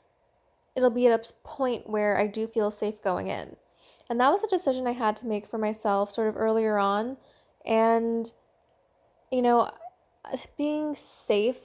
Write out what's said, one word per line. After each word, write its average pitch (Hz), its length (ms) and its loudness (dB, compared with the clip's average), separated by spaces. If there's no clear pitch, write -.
it'll 254 160 4
be 247 160 2
at 226 120 6
a 226 40 -10
s-, - 100 -12
point - 440 -4
where 208 280 0
I 208 100 2
do 220 200 -4
feel 214 240 0
safe 214 320 -4
going 185 240 -2
in." - 300 -8
And 233 120 -4
that 262 100 4
was 392 120 2
a 403 60 -4
decision 262 380 0
I 240 60 -2
had 226 240 -2
to 247 100 -12
make 208 200 -4
for - 120 -10
myself 214 520 0
sort 226 180 -2
of 214 80 -4
earlier 220 420 0
on. 208 400 0
And, 226 640 2
you 254 120 0
know, 240 280 4
being 302 380 -2
safe, 226 720 0